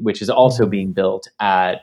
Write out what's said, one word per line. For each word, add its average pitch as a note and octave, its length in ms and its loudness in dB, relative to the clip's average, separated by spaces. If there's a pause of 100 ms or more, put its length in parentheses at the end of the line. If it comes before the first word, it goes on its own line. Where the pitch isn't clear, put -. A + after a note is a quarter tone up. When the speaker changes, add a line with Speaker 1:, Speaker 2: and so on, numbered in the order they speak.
Speaker 1:
which G#2+ 180 -2
is G#2 80 -8
also B2 340 4
Speaker 2:
Mm-hmm. F#2+ 80 0
Speaker 1:
being F#2+ 220 -4
built F#2+ 340 -2 (120)
at F#2 440 0